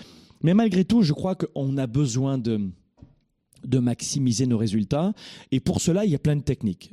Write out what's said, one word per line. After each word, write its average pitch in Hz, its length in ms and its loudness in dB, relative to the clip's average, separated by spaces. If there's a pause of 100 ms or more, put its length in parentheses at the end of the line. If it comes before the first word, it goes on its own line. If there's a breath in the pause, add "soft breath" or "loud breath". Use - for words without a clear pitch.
(420 loud breath)
Mais 170 140 4
malgré 196 280 4
tout, 220 200 4
je 147 100 2
crois 190 220 -4
qu'on 139 420 -4
a 131 80 -2
besoin 131 540 0
de, 107 320 -2 (920)
de 131 140 0
maximiser 123 680 0
nos 117 100 2
résultats. 113 560 0 (380 loud breath)
Et 131 80 0
pour - 200 -2
cela, 190 260 0
il 180 60 0
y 143 40 0
a - 40 -2
plein 151 160 0
de 143 60 -4
techniques. - 520 -6